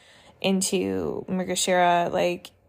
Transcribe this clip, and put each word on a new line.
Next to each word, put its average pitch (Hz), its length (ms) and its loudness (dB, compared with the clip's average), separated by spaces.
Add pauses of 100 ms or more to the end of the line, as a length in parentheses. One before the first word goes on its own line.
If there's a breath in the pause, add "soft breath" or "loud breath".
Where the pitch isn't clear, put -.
(420 loud breath)
into 190 840 -2
Mrigashira, 180 840 2
like 175 400 -2 (180)